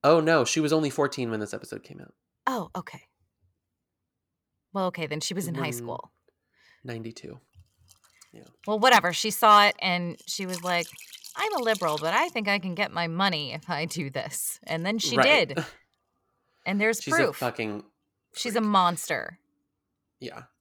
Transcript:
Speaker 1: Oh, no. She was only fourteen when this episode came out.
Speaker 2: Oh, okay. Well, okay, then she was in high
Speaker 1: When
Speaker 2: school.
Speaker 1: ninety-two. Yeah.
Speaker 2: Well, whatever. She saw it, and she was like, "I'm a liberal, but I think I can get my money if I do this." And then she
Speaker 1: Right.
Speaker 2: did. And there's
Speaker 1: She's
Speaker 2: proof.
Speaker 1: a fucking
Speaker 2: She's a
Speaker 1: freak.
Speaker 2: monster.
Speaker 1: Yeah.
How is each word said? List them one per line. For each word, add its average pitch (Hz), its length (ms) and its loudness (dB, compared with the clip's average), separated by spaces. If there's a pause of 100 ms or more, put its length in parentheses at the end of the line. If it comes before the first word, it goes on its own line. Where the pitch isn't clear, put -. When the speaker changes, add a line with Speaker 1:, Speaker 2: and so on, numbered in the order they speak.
Speaker 1:
Oh, 165 140 8
no. 156 240 4
She - 160 0
was 151 140 2
only 156 160 2
fourteen 135 420 -2
when 110 80 -2
this 104 140 -6
episode 101 280 -12
came - 200 -20
out. - 120 -20 (320)
Speaker 2:
Oh, 226 300 -4
okay. - 280 -12 (1700)
Well, 190 140 -2
okay, 170 200 -6
then 151 140 -6
she - 120 -6
was 180 140 -4
in 170 80 -6
high 135 120 -6
Speaker 1:
When - 40 -4
Speaker 2:
school. 120 400 -10 (720)
Speaker 1:
ninety-two. 117 560 -12 (960)
Yeah. - 100 -20 (240)
Speaker 2:
Well, 208 120 0
whatever. 208 340 6
She 214 180 -2
saw 208 360 8
it, - 120 2
and 175 380 -2 (100)
she - 180 -6
was 180 160 -8
like, 175 260 -2 (500)
"I'm 427 180 -2
a 302 80 -2
liberal, 180 380 0
but 165 120 -2
I 285 140 2
think 226 220 -4
I 202 100 2
can 180 160 -6
get 202 160 -2
my 170 160 -2
money 165 460 -2
if - 160 -12
I 160 160 -2
do 147 240 -6
this." - 540 -8
And 165 220 -4
then 214 140 -2
she 233 160 -2
Speaker 1:
Right. 254 320 6
Speaker 2:
did. 139 180 -6 (1000)
And 202 160 0
there's 220 180 2
Speaker 1:
She's 285 140 -2
Speaker 2:
proof. 311 160 4
Speaker 1:
a 139 40 -6
fucking 110 520 -4 (500)
Speaker 2:
She's 233 220 -4
a - 20 4
Speaker 1:
freak. 214 120 2
Speaker 2:
monster. 175 680 0 (800)
Speaker 1:
Yeah. 120 240 -14 (180)